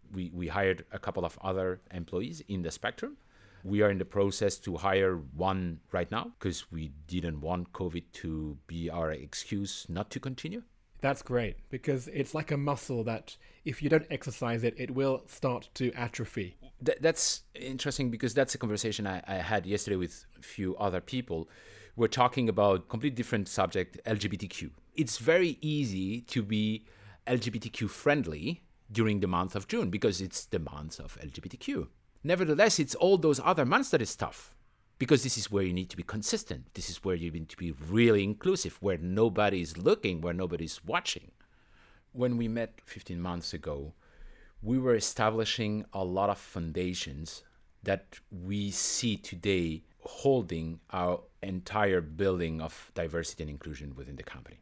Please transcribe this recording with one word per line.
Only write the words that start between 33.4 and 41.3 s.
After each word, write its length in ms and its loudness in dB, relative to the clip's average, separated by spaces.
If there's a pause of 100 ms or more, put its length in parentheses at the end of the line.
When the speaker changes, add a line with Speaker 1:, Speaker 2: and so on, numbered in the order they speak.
Speaker 1:
other 220 6
months 260 4
that 100 4
is 140 -4
tough 400 -8 (440)
because 240 6
this 140 0
is 140 -4
where 120 4
you 100 0
need 160 -2
to 80 -12
be 60 -6
consistent. 720 -4
This 160 -8
is 140 -10
where 120 2
you 160 -2
need 180 -8
to 80 -16
be 140 -4
really 520 6
inclusive, 580 0
where 160 2
nobody's 800 2
looking, 440 2
where 120 -2
nobody's 500 -4
watching. 480 -4 (800)